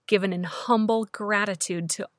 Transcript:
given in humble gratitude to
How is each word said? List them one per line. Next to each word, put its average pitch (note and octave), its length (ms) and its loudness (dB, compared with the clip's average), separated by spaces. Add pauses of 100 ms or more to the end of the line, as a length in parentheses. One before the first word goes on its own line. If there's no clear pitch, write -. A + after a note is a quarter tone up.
given G3 260 2
in F3+ 120 -2
humble A3 640 2
gratitude G3+ 840 -2
to - 160 -4 (120)